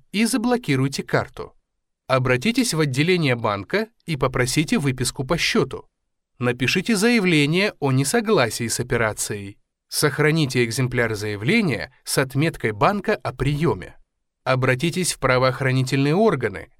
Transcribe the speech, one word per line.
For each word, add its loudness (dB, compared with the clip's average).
и 2
заблокируйте 0
карту. -4
Обратитесь 2
в 2
отделение 2
банка -2
и -4
попросите 0
выписку -2
по -2
счету. 0
Напишите 0
заявление 2
о 0
несогласии 0
с -4
операцией. -4
Сохраните 0
экземпляр 0
заявления -2
с -2
отметкой -2
банка 0
о -6
приеме. -2
Обратитесь 0
в -10
правоохранительные 0
органы 0